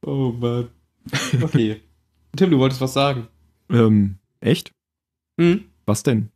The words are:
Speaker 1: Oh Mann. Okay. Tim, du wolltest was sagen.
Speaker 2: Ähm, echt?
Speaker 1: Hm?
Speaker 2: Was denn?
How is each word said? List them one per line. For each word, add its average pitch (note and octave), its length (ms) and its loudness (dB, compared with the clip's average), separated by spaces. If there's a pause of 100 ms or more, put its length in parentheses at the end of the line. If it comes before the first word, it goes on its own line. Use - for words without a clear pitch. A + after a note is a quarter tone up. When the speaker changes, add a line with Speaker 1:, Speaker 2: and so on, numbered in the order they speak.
Speaker 1:
Oh C3+ 340 -2
Mann. A#2+ 280 -4 (720)
Okay. A2 400 -2 (540)
Tim, F3+ 160 2
du C#3 80 4
wolltest C3 220 0
was C3 120 -4
sagen. C#3 340 -2 (420)
Speaker 2:
Ähm, G#2+ 480 2 (240)
echt? - 320 -2 (680)
Speaker 1:
Hm? F3 260 2 (220)
Speaker 2:
Was G#2+ 160 -2
denn? A2 320 0